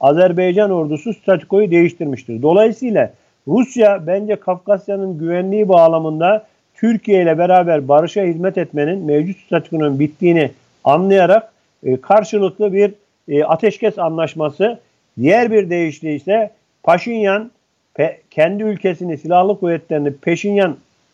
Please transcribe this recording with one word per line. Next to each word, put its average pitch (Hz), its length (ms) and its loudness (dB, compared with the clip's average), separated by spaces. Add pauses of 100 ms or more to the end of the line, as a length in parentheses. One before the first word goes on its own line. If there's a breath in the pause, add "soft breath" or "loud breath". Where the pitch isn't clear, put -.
Azerbaycan 180 720 2
ordusu 156 440 -4
statükoyu 196 560 -2
değiştirmiştir. 143 720 -2
Dolayısıyla 202 680 0 (340)
Rusya 202 600 0
bence 202 300 -4
Kafkasya'nın 190 800 -4
güvenliği 185 500 -2
bağlamında 165 800 2 (280 soft breath)
Türkiye 208 480 0
ile 160 160 2
beraber 170 500 2
barışa 160 340 2
hizmet 180 360 -2
etmenin, 165 460 -4
mevcut 151 320 -2 (100)
statükonun 151 540 -2
bittiğini 156 500 0 (340)
anlayarak, 190 680 2 (320)
e, 131 160 -2
karşılıklı 202 720 0
bir, 202 220 2 (340)
e, 147 160 0
ateşkes 208 540 -2
anlaşması, 160 800 -4 (400)
diğer 208 320 2
bir 202 200 0
deyişle 160 440 -4
ise 208 360 -2 (320)
Paşinyan, 208 680 -2 (460)
pe-, 151 200 -2 (140)
kendi 180 320 0
ülkesini, 180 560 -4
silahlı 180 420 0
kuvvetlerini 156 520 -4
peşinyan, 175 640 -2 (380)